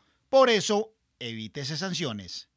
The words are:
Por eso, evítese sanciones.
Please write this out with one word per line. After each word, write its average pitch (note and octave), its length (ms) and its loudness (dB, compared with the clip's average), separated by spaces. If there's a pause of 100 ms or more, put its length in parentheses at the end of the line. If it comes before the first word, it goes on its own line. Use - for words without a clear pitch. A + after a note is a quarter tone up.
(300)
Por C4 200 6
eso, G#3+ 440 0 (260)
evítese A#2+ 560 -8
sanciones. C#3+ 800 -6